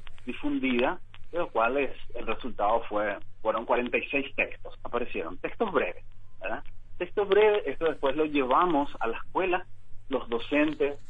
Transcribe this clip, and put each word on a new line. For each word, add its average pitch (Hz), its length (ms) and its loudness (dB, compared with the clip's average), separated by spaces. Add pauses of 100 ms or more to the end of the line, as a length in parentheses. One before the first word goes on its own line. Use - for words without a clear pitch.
(260)
difundida, 131 760 0 (320)
de 165 60 -2
lo - 100 -2
cual 117 300 2
es, 139 140 0 (220)
el 104 120 -4
resultado 107 640 2
fue, 104 260 0 (240)
fueron 113 240 0
cuarenta 120 320 2
y 117 140 0
seis 139 160 0 (100)
textos, - 460 -4
aparecieron, 104 560 -2
textos 190 340 -2
breves, 104 320 0 (380)
¿verdad? 101 200 -4 (360)
Textos 196 280 0
breves, 208 380 6
esto 143 220 0
después 135 300 2
lo 156 100 2
llevamos 143 640 4 (100)
a 113 60 0
la 113 100 0
escuela, 180 480 0 (460)
los 117 180 -2
docentes, 143 720 2 (120)